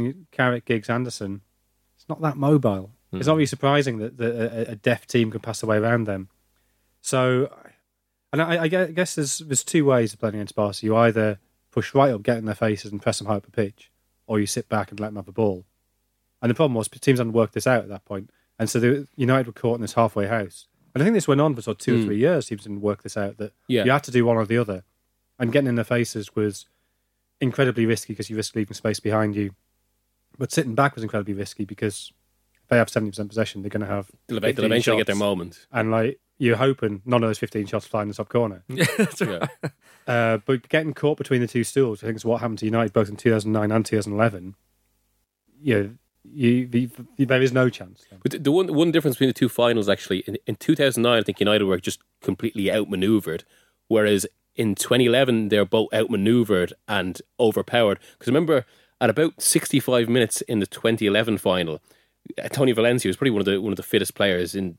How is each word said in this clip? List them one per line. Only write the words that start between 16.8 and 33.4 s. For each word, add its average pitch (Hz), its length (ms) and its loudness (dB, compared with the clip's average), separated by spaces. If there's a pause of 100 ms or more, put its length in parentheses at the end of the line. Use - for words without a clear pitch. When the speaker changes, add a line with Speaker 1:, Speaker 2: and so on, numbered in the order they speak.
Speaker 1:
teams 127 300 2
hadn't 113 140 -4
worked 113 200 2
this 110 140 -4
out 120 160 2
at 98 60 -16
that 98 160 -16
point. 101 240 -12 (300)
And 113 100 -2
so 123 100 0
the, 135 360 2
United 131 320 2
were 117 60 -12
caught 117 220 -2
in 117 60 -6
this 104 120 -8
halfway 107 340 0
house. 104 400 -6 (260)
And 131 80 0
I 160 40 2
think 226 100 4
this 196 120 0
went 139 140 4
on 151 140 2
for 117 80 -10
sort 107 180 -6
of - 20 -16
two 127 120 2
or 117 40 4
Speaker 3:
Mm. 110 60 0
Speaker 1:
three 104 140 -2
years. 151 260 2
Teams 107 180 -10
didn't 101 180 -10
work 104 200 -2
this - 160 -12
out, 101 200 -6
that 104 160 -10 (140)
Speaker 3:
Yeah. 120 180 2
Speaker 1:
you 127 60 2
had 143 120 2
to - 80 -14
do 120 140 4
one 117 120 2
or 110 80 0
the 113 140 0
other. 101 240 -4 (560)
And 117 120 -2
getting 139 160 2
in 120 80 0
their 117 100 0
faces 117 500 -4
was 104 320 -4 (760)
incredibly 123 440 0
risky 110 300 -2
'cause 104 140 -8
you 110 80 -8
risk - 180 -6
leaving 107 200 -4
space 107 240 -4
behind 107 360 0
you. 101 200 -4 (800)
But 127 140 -6
sitting 123 240 -2
back 139 200 2
was 113 80 -8
incredibly 104 300 -4
risky 98 320 -8
because - 460 -8 (420)
if - 160 -20
they 123 80 4
have 113 120 2
seventy 107 220 -2
percent 104 180 -10
possession, 107 320 -4